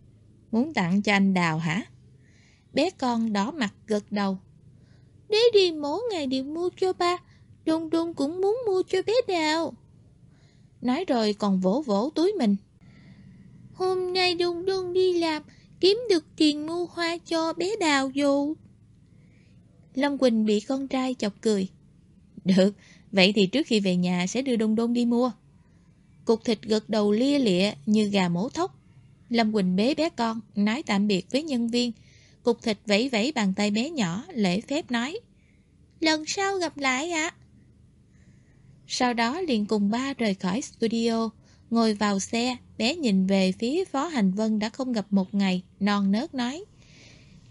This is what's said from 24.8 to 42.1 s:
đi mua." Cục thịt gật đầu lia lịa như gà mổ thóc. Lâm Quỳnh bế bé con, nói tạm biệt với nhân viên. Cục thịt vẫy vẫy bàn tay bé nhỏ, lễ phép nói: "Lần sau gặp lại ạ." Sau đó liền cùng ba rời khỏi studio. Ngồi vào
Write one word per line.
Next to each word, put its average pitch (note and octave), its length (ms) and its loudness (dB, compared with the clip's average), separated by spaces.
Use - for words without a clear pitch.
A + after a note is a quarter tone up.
đi A#3+ 120 0
mua." A#3+ 260 2
Cục A3+ 200 0
thịt A3 180 -2
gật G#3+ 260 -2
đầu G#3 240 2
lia C4+ 260 2
lịa G3+ 320 2
như G#3+ 180 4
gà G3+ 240 0
mổ F3 200 -2
thóc. E4+ 280 -6
Lâm A3+ 240 0
Quỳnh F#3 240 0
bế A3+ 180 2
bé D#4 140 0
con, A3+ 320 -4
nói G#3+ 280 0
tạm G3+ 240 0
biệt F#3+ 260 0
với C#4 100 0
nhân B3 260 -2
viên. A#3+ 240 0
Cục A#3 200 0
thịt G#3 240 -2
vẫy G#3+ 220 2
vẫy A#3 240 -2
bàn G3+ 240 0
tay G#3 140 0
bé A3+ 200 -2
nhỏ, A3 340 -4
lễ G3 260 0
phép C#4+ 300 -6
nói: B3+ 300 -4
"Lần D#4 260 0
sau G4 320 -4
gặp E4 180 -6
lại C#4 340 -2
ạ." E4 240 -4
Sau B3 280 0
đó A#3 260 0
liền A#3+ 260 0
cùng G3+ 240 0
ba B3+ 220 -2
rời A3 220 -2
khỏi F#3 260 -2
studio. A3+ 680 -2
Ngồi A3+ 240 2
vào G#3 240 0